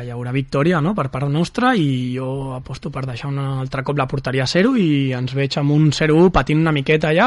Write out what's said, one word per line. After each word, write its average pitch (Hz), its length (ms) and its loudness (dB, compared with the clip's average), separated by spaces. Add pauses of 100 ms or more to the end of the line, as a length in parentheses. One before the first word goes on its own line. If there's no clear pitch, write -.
hi 123 80 -10
haurà 120 180 -8
victòria, 143 480 0
no?, 160 160 0
per 135 160 -2
part 139 160 -4
nostra, 170 480 0
i 127 400 0
jo 131 400 -6
aposto 131 340 -10
per 139 160 -8
deixar 131 220 -8
un 139 160 -4
altre 135 400 -4
cop 143 160 -2
la 131 80 0
porteria 131 380 -2
a - 20 -2
zero 233 320 2
i 143 320 2
ens 127 240 -4
veig 139 240 -2
amb 143 160 2
un 156 160 6
zero 151 240 2
u 180 160 8
patint 151 320 2
una 160 80 2
miqueta 156 400 2
allà, 180 160 4